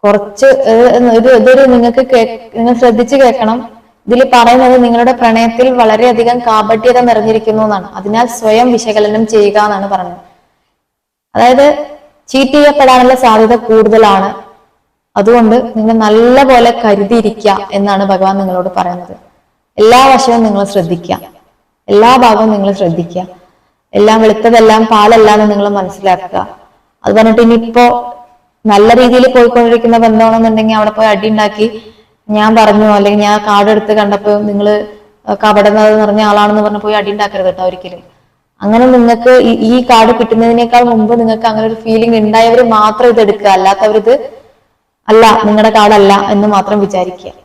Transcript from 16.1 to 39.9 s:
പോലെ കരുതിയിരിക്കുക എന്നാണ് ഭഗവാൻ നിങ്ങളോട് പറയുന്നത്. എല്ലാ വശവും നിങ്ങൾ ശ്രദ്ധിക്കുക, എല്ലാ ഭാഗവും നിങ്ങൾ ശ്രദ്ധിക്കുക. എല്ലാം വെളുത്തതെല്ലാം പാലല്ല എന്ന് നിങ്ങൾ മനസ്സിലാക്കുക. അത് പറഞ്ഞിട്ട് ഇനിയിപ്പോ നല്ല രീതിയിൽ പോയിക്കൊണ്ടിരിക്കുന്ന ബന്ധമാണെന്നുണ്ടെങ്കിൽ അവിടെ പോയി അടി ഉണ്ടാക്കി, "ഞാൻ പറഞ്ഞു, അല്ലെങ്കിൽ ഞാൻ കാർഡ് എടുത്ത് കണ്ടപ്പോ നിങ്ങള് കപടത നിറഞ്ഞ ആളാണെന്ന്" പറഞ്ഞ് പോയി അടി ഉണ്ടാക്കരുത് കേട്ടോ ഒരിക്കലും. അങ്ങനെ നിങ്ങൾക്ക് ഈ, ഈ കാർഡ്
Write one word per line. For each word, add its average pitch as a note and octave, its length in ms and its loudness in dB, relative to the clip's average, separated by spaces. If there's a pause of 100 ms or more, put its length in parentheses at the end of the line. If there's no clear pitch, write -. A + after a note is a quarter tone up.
പോലെ A#3+ 280 2
കരുതിയിരിക്കുക G#3 1000 -2
എന്നാണ് G3+ 320 -2
ഭഗവാൻ F#3+ 340 -2
നിങ്ങളോട് F#3 380 -6
പറയുന്നത്. F3+ 400 -8 (600)
എല്ലാ B3 360 4
വശവും A#3+ 280 0
നിങ്ങൾ G3+ 220 -2
ശ്രദ്ധിക്കുക, F3 560 -6 (680)
എല്ലാ A3 280 4
ഭാഗവും A3 340 2
നിങ്ങൾ G3+ 220 -2
ശ്രദ്ധിക്കുക. F3+ 540 -6 (680)
എല്ലാം G#3+ 280 2
വെളുത്തതെല്ലാം A3 640 2
പാലല്ല A3 440 2
എന്ന് G#3 200 2
നിങ്ങൾ G3+ 180 -2
മനസ്സിലാക്കുക. F#3 880 -6 (460)
അത് G3+ 120 -2
പറഞ്ഞിട്ട് A3+ 260 2
ഇനിയിപ്പോ A#3 720 0 (520)
നല്ല G#3+ 280 4
രീതിയിൽ B3+ 400 2
പോയിക്കൊണ്ടിരിക്കുന്ന A#3 640 2
ബന്ധമാണെന്നുണ്ടെങ്കിൽ A3 760 0
അവിടെ G#3+ 160 -2
പോയി G#3+ 160 -2
അടി G#3+ 220 -2
ഉണ്ടാക്കി, G#3+ 540 -4 (480)
"ഞാൻ G#3+ 260 0
പറഞ്ഞു, G#3+ 300 2
അല്ലെങ്കിൽ G#3 340 0
ഞാൻ G#3 260 0
കാർഡ് G#3 240 0
എടുത്ത് G#3 220 -2
കണ്ടപ്പോ G#3 460 -2
നിങ്ങള് G#3 480 -4 (460)
കപടത G#3+ 680 2
നിറഞ്ഞ G#3 220 0
ആളാണെന്ന്" G#3 400 0
പറഞ്ഞ് G#3 160 -4
പോയി G#3 160 -6
അടി G3+ 180 -4
ഉണ്ടാക്കരുത് G3+ 340 -6
കേട്ടോ F3+ 180 -4
ഒരിക്കലും. F#3 380 -10 (580)
അങ്ങനെ A3+ 260 0
നിങ്ങൾക്ക് A#3+ 440 2 (120)
ഈ, A3+ 80 2
ഈ A3+ 320 0
കാർഡ് A#3+ 360 2